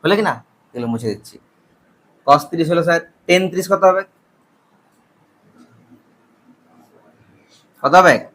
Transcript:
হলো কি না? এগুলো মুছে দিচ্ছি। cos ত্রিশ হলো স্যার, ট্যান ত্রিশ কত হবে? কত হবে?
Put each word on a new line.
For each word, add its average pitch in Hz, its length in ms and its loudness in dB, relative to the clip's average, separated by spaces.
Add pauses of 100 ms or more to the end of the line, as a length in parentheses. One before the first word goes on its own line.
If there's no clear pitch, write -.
হলো 175 120 0
কি 202 60 -2
না? 139 220 -6 (300)
এগুলো 120 140 -8
মুছে 117 200 -6
দিচ্ছি। - 280 -12 (880)
cos 143 240 4
ত্রিশ 165 220 -2
হলো 170 120 0
স্যার, 170 180 0 (240)
ট্যান 180 240 2
ত্রিশ 180 220 -6
কত 196 120 0
হবে? 190 200 2 (3750)
কত 139 140 -2
হবে? 180 200 6 (200)